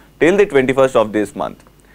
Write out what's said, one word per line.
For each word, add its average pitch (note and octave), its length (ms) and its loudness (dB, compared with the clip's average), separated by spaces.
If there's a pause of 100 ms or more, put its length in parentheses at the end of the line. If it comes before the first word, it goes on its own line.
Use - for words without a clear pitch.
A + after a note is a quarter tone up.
(180)
till E3 180 2
the G3 100 4
twenty-first C3 500 0
of A2 160 0
this G#2 240 -4
month. B1+ 260 -10 (320)